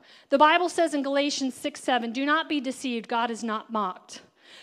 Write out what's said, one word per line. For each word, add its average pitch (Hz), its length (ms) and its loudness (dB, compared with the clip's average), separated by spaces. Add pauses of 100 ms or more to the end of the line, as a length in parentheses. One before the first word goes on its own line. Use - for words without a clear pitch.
(300)
The 269 80 4
Bible 330 300 6
says 330 260 0
in 277 80 0
Galatians 277 520 0
six - 280 -8
seven, 233 300 0
"Do 262 120 -2
not 302 240 2
be 294 120 -2
deceived, 247 480 -6
God 233 240 0
is 220 100 -8
not 220 300 -6
mocked. 202 500 -6 (400)